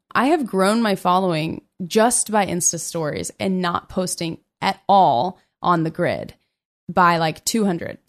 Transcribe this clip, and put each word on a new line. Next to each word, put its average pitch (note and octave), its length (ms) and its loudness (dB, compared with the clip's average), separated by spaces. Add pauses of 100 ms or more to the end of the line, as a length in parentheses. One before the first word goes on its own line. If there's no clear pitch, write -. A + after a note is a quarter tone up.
(140)
I A3 120 2
have D4+ 200 2
grown G3 360 2
my G#3 120 0
following F3+ 680 0 (220)
just A3 460 2
by G#3 160 2
Insta F3 320 -2
stories D3+ 640 -6
and F#3+ 200 0
not F3+ 280 -4
posting F3 500 -4 (220)
at F#3+ 280 -2
all F3+ 520 2 (220)
on E3+ 200 2
the D#3+ 80 -2
grid B2 440 -4 (540)
by, F3 280 4
like, D#3+ 280 -2
two A3 200 0
hundred. F3 340 -4 (100)